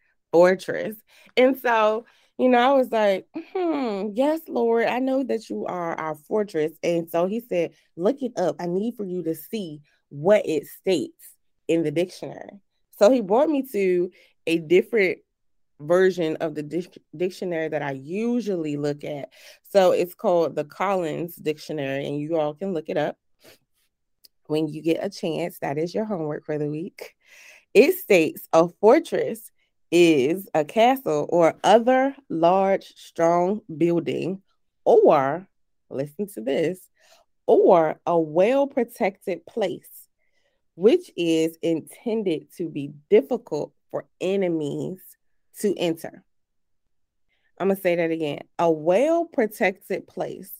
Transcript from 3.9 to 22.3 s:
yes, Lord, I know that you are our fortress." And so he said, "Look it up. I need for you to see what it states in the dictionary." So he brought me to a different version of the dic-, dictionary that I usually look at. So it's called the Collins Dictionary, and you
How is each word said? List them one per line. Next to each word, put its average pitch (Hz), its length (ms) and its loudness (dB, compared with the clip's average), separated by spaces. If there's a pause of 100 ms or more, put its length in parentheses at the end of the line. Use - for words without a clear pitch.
yes, 294 360 -2
Lord, 233 380 0
I 240 120 -2
know 262 240 -2
that 226 260 -6
you 214 160 -8
are 170 300 -6
our 156 200 -6
fortress." 160 580 -4 (100)
And 170 280 -2
so 170 160 0
he 220 140 -6
said, 175 320 -4 (240)
"Look 214 240 -2
it 254 160 -8
up. 160 220 -2
I 175 80 -8
need 202 300 -6
for 208 100 -10
you 180 160 -8
to 160 120 -6
see 156 460 -12 (300)
what 165 360 2
it 156 200 -4
states - 720 -6 (320)
in 165 160 0
the 151 60 -4
dictionary." 170 680 -8 (380)
So 214 120 6
he 262 100 4
brought 233 300 2
me 277 120 0 (100)
to 185 380 0 (360)
a 165 120 0
different 180 600 0 (640)
version 175 560 2
of 160 180 -6
the 151 80 -6
dic-, 151 360 -10 (160)
dictionary 175 540 -6
that 156 140 -4
I 143 100 -6
usually 180 880 -4
look 147 260 -4
at. 147 260 -10 (400)
So 185 220 4
it's 175 220 0
called 170 420 0
the 151 80 -2
Collins 170 720 -4
Dictionary, 143 680 -6
and 143 120 -6
you 156 200 -4